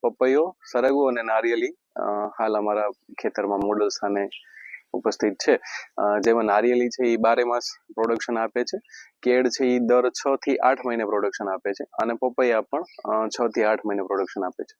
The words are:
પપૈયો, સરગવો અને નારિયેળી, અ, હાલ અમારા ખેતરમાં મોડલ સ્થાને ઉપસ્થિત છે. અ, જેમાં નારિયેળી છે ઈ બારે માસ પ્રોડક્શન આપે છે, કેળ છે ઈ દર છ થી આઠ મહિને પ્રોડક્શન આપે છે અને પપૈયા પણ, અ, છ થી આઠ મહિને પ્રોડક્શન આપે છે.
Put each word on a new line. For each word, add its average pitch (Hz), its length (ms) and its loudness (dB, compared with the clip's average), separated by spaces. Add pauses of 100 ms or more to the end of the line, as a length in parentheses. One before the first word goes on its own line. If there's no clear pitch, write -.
પપૈયો, 135 540 2 (160)
સરગવો 135 360 2
અને 120 140 -2
નારિયેળી, 113 520 0 (220)
અ, - 60 -6 (360)
હાલ 110 180 0
અમારા 104 320 0 (340)
ખેતરમાં 101 360 -2
મોડલ 208 300 0
સ્થાને 202 400 -2 (640)
ઉપસ્થિત 107 420 -2
છે. 127 220 2 (420)
અ, 104 200 0
જેમાં 113 260 2
નારિયેળી 120 440 2
છે 123 180 -2
ઈ 117 100 2
બારે 117 280 2
માસ 120 180 -2 (320)
પ્રોડક્શન 113 440 -2
આપે 113 260 -2
છે, 202 160 -8 (420)
કેળ 123 260 4
છે 135 160 2
ઈ 123 140 4
દર 123 320 4
છ 139 260 -2
થી 139 200 0
આઠ 131 300 4
મહિને 117 180 -2
પ્રોડક્શન 104 440 -2
આપે 95 240 -4
છે - 120 -8
અને 113 300 -4
પપૈયા 123 460 0
પણ, 139 220 -6 (220)
અ, 110 240 0
છ 120 200 -2
થી 113 160 0
આઠ 107 220 2
મહિને 101 160 -2
પ્રોડક્શન 95 420 -4
આપે - 200 -8
છે. - 160 -20